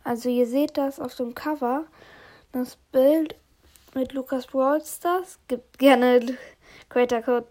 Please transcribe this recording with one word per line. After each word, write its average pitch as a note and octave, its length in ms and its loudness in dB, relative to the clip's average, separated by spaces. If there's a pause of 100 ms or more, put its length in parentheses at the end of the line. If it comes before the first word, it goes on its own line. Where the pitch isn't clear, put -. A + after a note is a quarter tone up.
Also A#3+ 260 -4
ihr B3 160 2
seht C#4+ 320 -2
das C#4 220 -4
auf B3 160 -10
dem A#3+ 180 -8
Cover, D4 520 -4 (680)
das B3 240 -8 (160)
Bild D4+ 420 4 (640)
mit C4 180 -6
Lukas C4 320 -6
Brawl C4+ 400 0
Stars. F4+ 640 -6
Gibt - 320 -10
gerne B3 580 4 (520)
Creator B3 340 0
Code A#3+ 280 -2